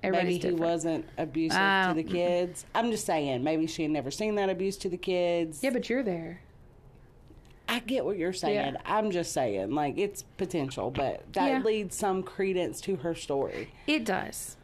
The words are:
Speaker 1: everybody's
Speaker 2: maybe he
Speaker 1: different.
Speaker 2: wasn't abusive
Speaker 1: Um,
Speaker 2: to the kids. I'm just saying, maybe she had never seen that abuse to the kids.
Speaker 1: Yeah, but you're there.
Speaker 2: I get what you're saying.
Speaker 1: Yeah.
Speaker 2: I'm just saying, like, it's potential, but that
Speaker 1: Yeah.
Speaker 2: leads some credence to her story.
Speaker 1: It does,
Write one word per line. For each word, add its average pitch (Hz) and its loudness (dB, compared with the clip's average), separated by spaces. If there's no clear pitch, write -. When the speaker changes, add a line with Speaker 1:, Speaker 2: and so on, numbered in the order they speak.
Speaker 1:
everybody's 180 2
Speaker 2:
maybe 180 2
he 175 0
Speaker 1:
different. 180 0
Speaker 2:
wasn't 165 0
abusive 160 0
Speaker 1:
Um, 190 4
Speaker 2:
to 160 0
the - -8
kids. 175 0
I'm 233 2
just 214 -2
saying, 139 0
maybe 160 2
she 160 -4
had 151 0
never 139 0
seen 214 -2
that 202 2
abuse 190 0
to 190 -4
the 175 -2
kids. 175 2
Speaker 1:
Yeah, 262 2
but 233 0
you're 254 2
there. 170 -4
Speaker 2:
I 233 0
get 247 0
what 190 -2
you're 175 0
saying. 160 0
Speaker 1:
Yeah. - -8
Speaker 2:
I'm 214 2
just 175 0
saying, 104 0
like, 143 0
it's 202 -2
potential, 135 -2
but 131 -2
that 190 4
Speaker 1:
Yeah. 262 4
Speaker 2:
leads 214 0
some 190 0
credence 180 -2
to 196 -2
her 165 -2
story. 139 -2
Speaker 1:
It 294 2
does, - -4